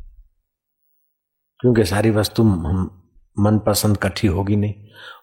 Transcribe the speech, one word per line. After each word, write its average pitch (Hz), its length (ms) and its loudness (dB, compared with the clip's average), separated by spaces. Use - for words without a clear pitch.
क्योंकि 113 260 2
सारी 104 240 0
वस्तु 110 340 0
हम 92 680 -2
मनपसंद 104 580 0
इकट्ठी 101 300 -2
होगी 95 280 -2
नहीं, 104 180 -2